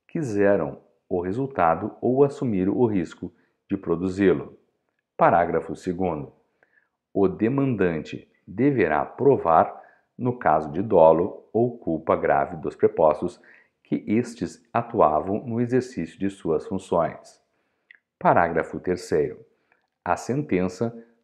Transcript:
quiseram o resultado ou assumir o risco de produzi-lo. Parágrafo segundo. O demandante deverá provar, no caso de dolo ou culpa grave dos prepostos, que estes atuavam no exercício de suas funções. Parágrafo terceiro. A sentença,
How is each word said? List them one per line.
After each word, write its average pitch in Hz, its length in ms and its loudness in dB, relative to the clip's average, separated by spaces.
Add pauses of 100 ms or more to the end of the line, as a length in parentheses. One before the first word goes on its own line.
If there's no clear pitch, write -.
quiseram 101 760 0 (260)
o 92 100 -2
resultado 95 800 -2
ou 131 240 2
assumir 113 460 -2
o 123 160 2
risco 92 480 -4 (340)
de 98 80 -6
produzi-lo. 90 800 0 (600)
Parágrafo 85 600 2
segundo. 85 560 -4 (800)
O 98 160 2
demandante 98 1040 -2 (140)
deverá 95 580 0
provar, 101 800 2 (340)
no 123 220 -4
caso 78 340 0
de 80 120 -4
dolo 85 680 4
ou 117 280 0
culpa 82 360 -2
grave 76 420 -2
dos 73 180 -8
prepostos, - 680 2 (400)
que - 240 -6
estes 104 680 -4
atuavam 92 720 0
no 117 160 -6
exercício 120 600 -4
de 98 100 -2
suas 80 380 -4
funções. - 760 -4 (760)
Parágrafo 85 600 0
terceiro. 87 640 -4 (600)
A 87 100 0
sentença, 117 800 -4 (280)